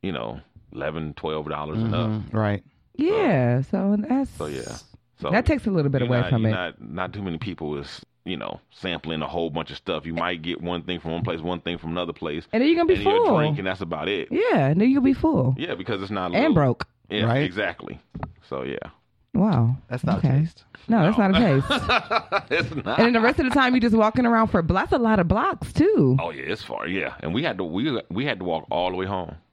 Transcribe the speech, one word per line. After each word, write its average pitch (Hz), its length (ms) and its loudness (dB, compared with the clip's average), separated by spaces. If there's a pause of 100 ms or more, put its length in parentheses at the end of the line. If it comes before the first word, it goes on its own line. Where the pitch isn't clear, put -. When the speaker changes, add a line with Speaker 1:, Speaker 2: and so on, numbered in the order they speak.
Speaker 1:
you 95 80 -4
know, 62 300 -6 (340)
eleven, 78 400 -6
twelve 78 340 -4
dollars 76 320 -6
and 110 140 -2
up. 110 160 -2
Speaker 2:
Mm-hmm. 107 260 -6
Right. 104 280 0 (320)
Speaker 3:
Yeah, 226 680 2
so 196 340 0
that's 247 360 -2
Speaker 1:
So, - 140 -8
yeah. - 320 -8 (420)
So - 100 -4
Speaker 3:
that 202 160 2
takes 294 200 0
a 220 60 0
little 151 180 2
bit 135 100 0
Speaker 1:
you're 123 80 0
Speaker 3:
away 123 120 2
Speaker 1:
not, - 100 0
Speaker 3:
from 117 120 2
Speaker 1:
you're 110 80 2
Speaker 3:
it. 101 40 0
Speaker 1:
not, 90 260 -4
not 85 320 -6
too 104 100 -8
many 87 160 -4
people 78 380 -6
is, 71 280 -12 (200)
you 90 120 -6
know, 50 240 -10 (100)
sampling 82 500 -6
a 73 60 -4
whole 82 240 -2
bunch 76 220 -6
of 69 40 -14
stuff. 80 300 -6
You 82 80 -6
might 85 280 -2
get 85 180 -6
one 87 240 -4
thing 87 160 -6
from 82 100 -8
one 82 140 -4
place, 82 160 -4
one 85 200 -4
thing 87 160 -6
from 82 140 -8
another 85 220 -4
place. 78 400 -6
Speaker 3:
And 226 80 0
then 277 80 2
you're 330 80 4
gonna 339 100 0
be 359 80 4
Speaker 1:
and 403 80 -2
you'll 427 240 4
Speaker 3:
full. 247 100 4
Speaker 1:
drink, 151 220 0
and 95 80 -4
that's 92 140 -2
about 82 280 -4
it. 98 220 -2
Speaker 3:
Yeah, 311 380 2
and 160 120 2
then 247 100 4
you'll 269 120 2
be 269 120 4
full. 151 440 2
Speaker 1:
Yeah, 156 160 -4
because 98 280 -4
it's 98 100 -6
not 92 180 -2
a 87 40 -6
Speaker 3:
And 98 80 2
Speaker 1:
little 302 120 2
Speaker 3:
broke. 139 320 2 (240)
Speaker 1:
Yeah, 104 140 0
Speaker 2:
Right? 120 180 2
Speaker 1:
exactly. 92 560 -4 (500)
So, 67 140 -6
yeah. 67 160 -6 (560)
Speaker 3:
Wow. 131 420 4 (120)
Speaker 2:
That's 123 160 -6
not 101 140 2
Speaker 3:
Okay. 143 100 2
Speaker 2:
a 127 100 4
taste. 160 260 -2 (220)
Speaker 3:
No, 220 160 4
that's 202 160 4
Speaker 1:
No. 196 100 6
Speaker 3:
not 185 140 4
a 139 180 6
taste. 233 840 0
Speaker 1:
<laughs> - 60 -8
It's 165 220 -2 (100)
not. 120 140 -2
Speaker 3:
And 226 100 6
then 247 40 2
the 226 80 4
rest 247 200 2
of 302 80 2
the - 60 0
time, 262 200 4
you're 254 60 4
just 226 160 4
walking 220 280 4
around 226 240 4
for, 185 140 2
that's 190 300 0
a 330 60 4
lot 220 200 4
of 175 80 4
blocks, 247 460 0
too. 277 480 6
Speaker 1:
Oh, 85 100 -4
yeah, 67 140 -10
it's 90 180 -4
far, 55 240 -6
yeah. 80 340 -2
And 80 140 -4
we 127 80 0
had 123 160 -2
to, 92 60 -4
we, 107 440 -2
we 101 160 -4
had 127 140 -4
to 92 60 -8
walk 82 260 -2
all 90 200 0
the 90 60 -6
way 95 100 -2
home. 92 280 -6 (180)